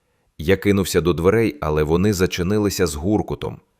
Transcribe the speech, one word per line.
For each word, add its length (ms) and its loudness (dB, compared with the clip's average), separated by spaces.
Я 180 2
кинувся 440 0
до 120 2
дверей, 480 2
але 220 0
вони 300 2
зачинилися 720 0
з 80 -2
гуркутом. 640 -4